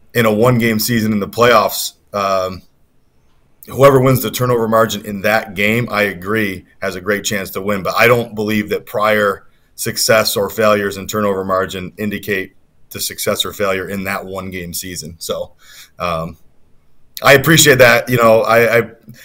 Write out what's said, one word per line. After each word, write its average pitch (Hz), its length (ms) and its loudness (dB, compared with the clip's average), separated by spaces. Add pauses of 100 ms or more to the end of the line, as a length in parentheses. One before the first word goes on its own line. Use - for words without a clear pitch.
(140)
in 117 120 2
a 107 60 4
one 120 260 4
game 113 220 0
season 110 320 0
in 104 80 -2
the 95 80 -6
playoffs, 110 640 2 (220)
um, 95 480 -2 (1040)
whoever 135 320 6
wins 131 220 2
the 110 80 -4
turnover 120 360 0
margin 110 400 0
in 101 140 -8
that 104 340 0
game, 107 360 0
I 104 120 0
agree, 95 640 -4 (160)
has 95 140 -4
a 92 40 -10
great 101 240 -4
chance 95 260 -6
to 101 100 -8
win. 98 240 -4
But 92 120 -4
I 113 120 4
don't 117 260 0
believe 107 360 -2
that 95 160 -4
prior 104 600 0 (300)
success 110 600 0
or 104 140 -2
failures 104 460 0
in 95 100 -10
turnover 101 380 -2
margin 92 520 -4
indicate 101 580 -6 (360)
the 98 80 -12
success - 460 -4
or 92 80 -10
failure 95 360 -4
in 98 160 -6
that 95 220 -6
one 95 240 -10
game 87 240 -10
season. 85 440 -12
So, - 340 -8 (480)
um, 85 360 -6 (840)
I 127 120 6
appreciate 143 440 4
that, 120 300 6
you 123 80 0
know, 113 240 6
I, 113 380 4
I, 113 40 2 (420)